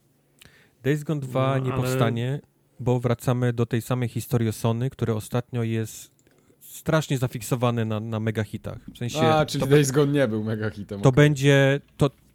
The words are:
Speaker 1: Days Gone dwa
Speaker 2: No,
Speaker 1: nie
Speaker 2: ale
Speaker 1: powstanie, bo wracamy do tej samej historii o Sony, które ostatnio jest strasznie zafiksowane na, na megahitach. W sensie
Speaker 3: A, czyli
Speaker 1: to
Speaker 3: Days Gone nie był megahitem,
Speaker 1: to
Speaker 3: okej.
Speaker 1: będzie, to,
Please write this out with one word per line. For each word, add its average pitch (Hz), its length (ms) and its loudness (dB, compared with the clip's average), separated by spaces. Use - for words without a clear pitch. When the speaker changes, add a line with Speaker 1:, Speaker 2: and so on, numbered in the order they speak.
Speaker 1:
Days 147 200 -2
Gone 147 180 -4
dwa 131 380 0
Speaker 2:
No, 131 60 -4
Speaker 1:
nie 127 80 -4
Speaker 2:
ale 127 100 -2
Speaker 1:
powstanie, 127 560 0
bo 123 200 0
wracamy 123 540 0
do 117 120 0
tej 113 160 -2
samej 123 280 -2
historii 117 400 -2
o - 20 -4
Sony, 117 380 -2
które 110 260 -4
ostatnio 120 480 -4
jest 113 480 -6
strasznie - 580 -2
zafiksowane 120 680 -2
na, 110 140 -2
na 113 200 -4
megahitach. 110 600 -4
W - 40 -20
sensie 123 240 -6
Speaker 3:
A, 156 240 4
czyli 147 180 -4
Speaker 1:
to 139 60 -2
Speaker 3:
Days 143 220 4
Gone 143 200 2
nie 143 160 2
był 107 160 -2
megahitem, 107 580 -6
Speaker 1:
to 110 80 8
Speaker 3:
okej. 131 140 2
Speaker 1:
będzie, 139 560 4
to, 143 120 2